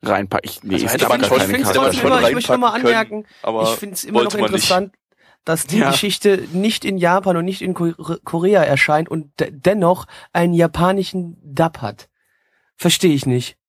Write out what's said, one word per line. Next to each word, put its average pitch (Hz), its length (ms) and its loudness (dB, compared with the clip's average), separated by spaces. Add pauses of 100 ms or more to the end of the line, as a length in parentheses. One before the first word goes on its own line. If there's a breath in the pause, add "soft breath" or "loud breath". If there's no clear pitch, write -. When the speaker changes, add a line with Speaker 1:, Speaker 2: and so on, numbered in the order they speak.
Speaker 1:
reinpacken. 98 480 -2
Ich, - 140 -14
nee, 98 120 -4
Speaker 2:
Also - 120 0
Speaker 1:
es - 60 -2
Speaker 2:
hätte 127 100 0
Speaker 1:
gab 113 80 2
Speaker 2:
man 123 100 2
Speaker 1:
gar 104 80 0
Speaker 2:
schon 131 80 4
Speaker 1:
keine 98 140 2
Speaker 3:
Ich - 60 0
find's 165 160 0
Speaker 1:
Charakterentwicklung. 254 380 2
Speaker 3:
trotzdem 254 120 4
immer, 233 60 4
ich 233 60 2
möchte 240 180 -2
Speaker 2:
reinpacken 247 80 0
Speaker 3:
nochmal 233 200 0
Speaker 2:
können, 233 140 4 (180)
Speaker 3:
anmerken, 214 120 -10 (180 soft breath)
Speaker 2:
aber 110 200 -2
Speaker 3:
ich 110 60 2 (100)
find's - 240 -8
immer 226 200 0
noch 208 100 -2
Speaker 2:
wollte 214 60 -4
man 208 120 0
nicht. 190 120 0
Speaker 3:
interessant, 190 300 0 (520 soft breath)
dass 160 220 -2
die 165 100 -2
Speaker 1:
Ja. 139 140 2
Speaker 3:
Geschichte 190 480 2 (140)
nicht 202 320 -2
in 190 120 -2
Japan 180 400 2
und 170 80 -2
nicht 190 160 -6
in 185 140 -4
Ko-, 170 180 -2 (300)
Korea 175 400 2
erscheint 151 460 0
und 156 300 -8
de-, - 120 -2
dennoch 180 560 0 (260 loud breath)
einen 175 220 2
japanischen 175 880 0
Dub 160 400 -2
hat. 104 260 -12 (680)
Versteh 170 380 2
ich 139 140 -2
nicht. 123 300 -4 (120)